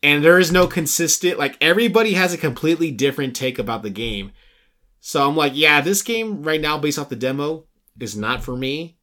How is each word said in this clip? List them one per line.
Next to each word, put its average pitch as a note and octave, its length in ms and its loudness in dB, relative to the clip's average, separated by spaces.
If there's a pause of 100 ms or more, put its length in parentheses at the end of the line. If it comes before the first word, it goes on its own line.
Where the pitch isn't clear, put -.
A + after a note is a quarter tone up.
And D3 220 2
there F3 140 8
is F3 140 2
no F3+ 160 6
consistent, E3+ 680 -2
like, C#3+ 220 0
everybody G#3 540 4
has F3+ 180 2
a E3 60 -6
completely D#3+ 540 -2
different C3+ 420 -2
take C3 240 -4
about A2+ 240 -6
the G#2+ 80 -8
game. G2+ 400 -8 (720)
So C#3+ 280 0
I'm D3 80 0
like, C#3+ 200 2
yeah, D3 240 6
this F#3 220 0
game A3 400 -4
right D#3 180 -2
now, D3+ 180 -2
based D3 200 -2
off C#3+ 100 -8
the B2 80 -8
demo, C#3+ 480 -4 (340)
is G#2 180 -10
not A2 280 -4
for B2+ 120 -8
me. C#3+ 460 -8